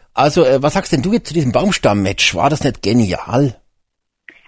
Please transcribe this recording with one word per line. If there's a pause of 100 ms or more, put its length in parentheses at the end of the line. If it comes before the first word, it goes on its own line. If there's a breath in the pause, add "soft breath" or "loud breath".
(140)
Also,
äh,
was
sagst
denn
du
jetzt
zu
diesem
Baumstamm-Match?
War
das
nicht
genial? (920 loud breath)